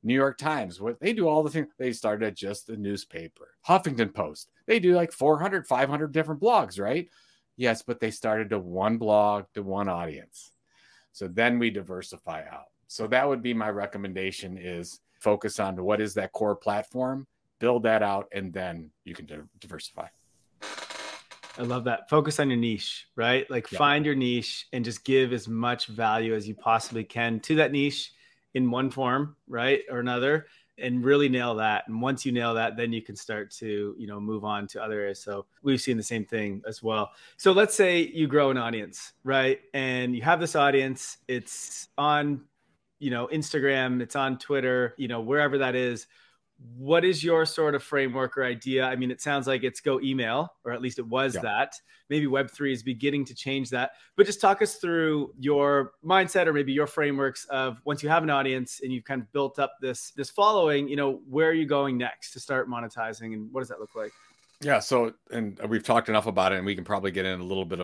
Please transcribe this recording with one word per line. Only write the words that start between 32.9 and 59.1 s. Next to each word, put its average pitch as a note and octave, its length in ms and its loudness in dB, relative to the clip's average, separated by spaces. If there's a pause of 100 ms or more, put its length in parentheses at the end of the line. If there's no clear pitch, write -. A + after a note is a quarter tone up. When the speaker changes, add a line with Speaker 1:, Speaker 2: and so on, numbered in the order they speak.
Speaker 2:
you A2+ 100 -4
can G#2+ 120 -16
start G#2+ 380 -8
to, G#2 460 -6
you A2+ 80 -12
know, G2+ 120 -10
move G#2 260 -6
on G#2 240 -4
to G#2 140 -10
other G#2+ 180 -4
areas. G2+ 220 -6
So G2+ 240 -8 (160)
we've C3+ 180 2
seen B2 160 0
the A2 60 -4
same A2 220 -4
thing G#2 420 -6
as A2 160 -12
well. G#2+ 300 -2 (240)
So F#3+ 160 6
let's G#3 220 6
say F3+ 260 6
you D#3+ 260 0
grow C#3 240 4
an C3 60 2
audience, A#2 560 -6 (100)
right? C3 380 2 (140)
And B2+ 420 -2
you A2 60 -6
have D#3+ 180 4
this D#3+ 160 -2
audience, C#3 600 2 (100)
it's - 680 -8
on, D3 460 2 (560)
you C#3+ 120 -4
know, A#2+ 180 -2
Instagram, C3+ 720 0
it's A#2+ 160 -6
on C3+ 220 0
Twitter, B2+ 580 0
you C3 120 -6
know, A#2 120 -4
wherever C#3 380 2
that C3 160 0
is. B2 320 -2 (720)
What D3+ 280 4
is E3+ 200 2
your E3 200 4
sort D3+ 300 0
of C3+ 80 0
framework C3 560 -2
or C3 60 2
idea? C3 400 0
I B2+ 100 0
mean, B2+ 160 -2
it B2 100 -8
sounds C#3 280 -2
like B2+ 160 0
it's - 160 -2
go C3+ 200 0
email, C3+ 540 -2 (100)
or A#2+ 60 -6
at A#2+ 100 -4
least B2+ 200 -6
it A#2 60 -6
was B2+ 280 0
Speaker 1:
Yeah. - 60 -4
Speaker 2:
that. A2+ 340 -2 (340)
Maybe D3+ 200 0
Web C3+ 240 0
three C#3 200 -4
is A#2 120 -6
beginning C3+ 400 -2
to B2 100 -14
change C3+ 360 -6
that. B2+ 220 -2 (220)
But G3 120 8
just G3+ 140 -4
talk G3+ 220 4
us G#3 140 -2
through D#3+ 640 0
your C#3+ 540 2 (100)
mindset F3+ 420 4
or D#3+ 60 4
maybe C#3+ 200 0
your D3 140 2
frameworks C#3 600 -2
of C3 380 -4
once D3 200 -4
you D3 60 -2
have E3 120 6
an D#3+ 80 0
audience C3+ 500 0
and C3 120 -6
you've A#2+ 100 -6
kind C3 180 -4